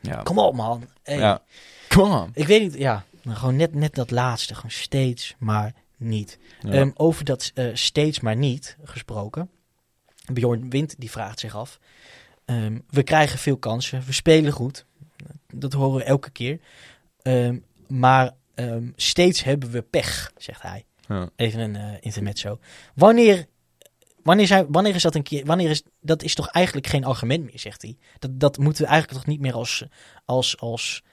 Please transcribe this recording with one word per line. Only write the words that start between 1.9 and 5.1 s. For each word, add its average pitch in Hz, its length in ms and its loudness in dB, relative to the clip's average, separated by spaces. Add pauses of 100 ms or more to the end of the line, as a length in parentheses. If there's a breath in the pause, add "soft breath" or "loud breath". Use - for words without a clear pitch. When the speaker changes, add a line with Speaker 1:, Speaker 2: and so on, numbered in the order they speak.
Speaker 1:
on. 87 140 -10
Speaker 2:
Ik 151 120 -2
weet 214 160 6
niet, 170 160 -4
ja. 123 260 -2 (180)
Nou, 113 160 -6
gewoon 127 180 0
net, 160 180 0
net 147 200 -2
dat 123 160 -4
laatste. 120 440 -2
Gewoon 113 160 -14
steeds - 680 -4